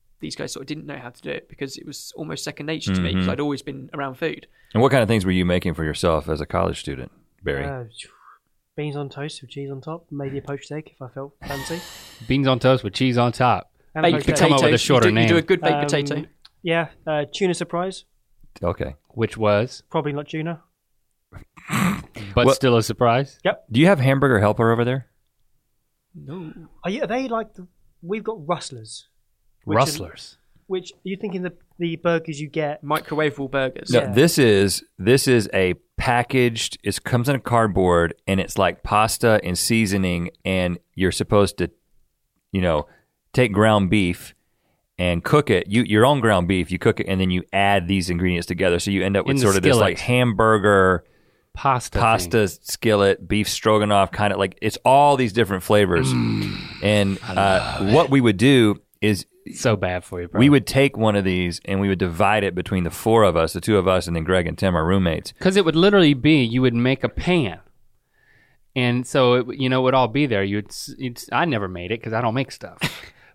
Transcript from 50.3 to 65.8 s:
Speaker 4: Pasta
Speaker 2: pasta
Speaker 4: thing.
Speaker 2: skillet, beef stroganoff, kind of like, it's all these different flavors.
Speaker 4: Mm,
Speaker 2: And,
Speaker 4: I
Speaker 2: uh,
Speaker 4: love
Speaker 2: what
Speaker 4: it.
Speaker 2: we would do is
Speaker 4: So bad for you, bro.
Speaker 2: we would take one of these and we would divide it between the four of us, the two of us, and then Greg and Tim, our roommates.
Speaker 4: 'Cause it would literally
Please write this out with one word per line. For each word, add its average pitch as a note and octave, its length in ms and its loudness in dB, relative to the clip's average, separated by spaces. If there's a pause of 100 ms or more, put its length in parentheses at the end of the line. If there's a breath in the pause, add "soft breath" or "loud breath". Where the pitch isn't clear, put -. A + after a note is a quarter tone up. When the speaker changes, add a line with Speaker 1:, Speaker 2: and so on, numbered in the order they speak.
Speaker 4:
Pasta B2+ 440 -2
Speaker 2:
pasta G#2+ 480 2
Speaker 4:
thing. - 140 -10
Speaker 2:
skillet, G2+ 640 0
beef G#2 200 0
stroganoff, G#2 600 2
kind G#2 220 -2
of F#2+ 80 -6
like, G2 200 -4
it's G#2+ 240 -2
all C#3+ 320 6
these A#2+ 160 0
different G2 300 0
flavors. F#2+ 500 2
Speaker 4:
Mm, G#2+ 440 -2 (260)
Speaker 2:
And, G2 400 0
Speaker 4:
I F#2+ 100 -12
Speaker 2:
uh, F#2+ 520 0
Speaker 4:
love G2+ 100 0
Speaker 2:
what D#3+ 120 6
Speaker 4:
it. - 40 -4
Speaker 2:
we C#3 100 4
would A2+ 160 2
do A2+ 440 4 (200)
is G#2 260 -2 (280)
Speaker 4:
So A2+ 220 0
bad F2+ 280 -4
for F2+ 160 -12
you, F2 60 -8
bro. G#2 140 -2
Speaker 2:
we C3+ 80 8
would C#3 180 4
take C#3 300 0
one G#2+ 180 2
of G2+ 100 0
these F2+ 420 -2
and F#2+ 140 -4
we G2+ 80 0
would F#2+ 120 0
divide G2 420 0
it F2+ 140 -2
between F2+ 260 -4
the E2+ 80 -2
four A2+ 320 2
of F2 140 4
us, E2 160 2
the F2 80 -8
two G#2+ 180 0
of F2+ 80 2
us, F2+ 220 2
and E2+ 80 -2
then D#2+ 80 -4
Greg F2+ 240 0
and D#2+ 100 -8
Tim, F#2+ 160 0
our D#2+ 100 0
roommates. F2 540 0
Speaker 4:
'Cause F#3+ 180 0
it G3+ 80 2
would D#3+ 120 0
literally F3+ 380 4